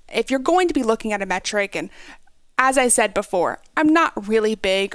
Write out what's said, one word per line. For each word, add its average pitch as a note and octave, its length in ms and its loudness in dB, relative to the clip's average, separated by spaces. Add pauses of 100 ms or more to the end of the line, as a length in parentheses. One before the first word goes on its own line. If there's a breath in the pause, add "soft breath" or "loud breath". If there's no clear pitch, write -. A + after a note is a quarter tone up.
(140)
if - 160 -4
you're C4 100 0
going F4 280 2
to - 80 -2
be C4 80 0
looking A3 280 -2
at G3+ 120 -4
a - 20 -6
metric, F#3+ 500 -4
and - 140 -8 (720 loud breath)
as C4 160 2
I B3 120 4
said G#3+ 240 0
before, F3+ 480 -2 (160)
I'm D4+ 100 2
not D#4 400 2
really A3 260 2
big G3 420 0